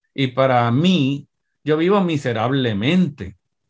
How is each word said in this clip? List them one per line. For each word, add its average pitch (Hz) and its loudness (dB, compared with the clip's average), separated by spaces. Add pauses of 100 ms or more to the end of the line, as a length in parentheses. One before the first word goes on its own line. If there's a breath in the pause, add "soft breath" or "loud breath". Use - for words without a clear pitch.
(120)
y 139 -2
para 127 2
mí, 143 0 (360)
yo 147 0
vivo 185 2
miserablemente. 131 -2 (340)